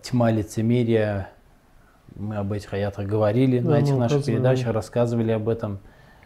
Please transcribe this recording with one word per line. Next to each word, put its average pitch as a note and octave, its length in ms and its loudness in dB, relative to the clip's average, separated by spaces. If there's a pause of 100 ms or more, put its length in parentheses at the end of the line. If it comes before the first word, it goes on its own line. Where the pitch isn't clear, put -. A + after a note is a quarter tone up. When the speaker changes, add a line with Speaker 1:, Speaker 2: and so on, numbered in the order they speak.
Speaker 1:
тьма A#2+ 300 2
лицемерия. A2 960 0 (880)
Мы G#2+ 200 -8
об G2+ 160 -4
этих G#2+ 220 -8
аятах G2+ 340 -4
говорили G#2+ 520 2
Speaker 2:
Да, B2 120 0
Speaker 1:
на D3 80 4
этих C#3+ 140 2
Speaker 2:
мы C3+ 60 0
Speaker 1:
наших B2 180 2
Speaker 2:
указывали. C#3 200 0
Speaker 1:
передачах, B2+ 360 2
рассказывали A#2 580 0
об A2 180 0
этом. G#2+ 300 -4 (460)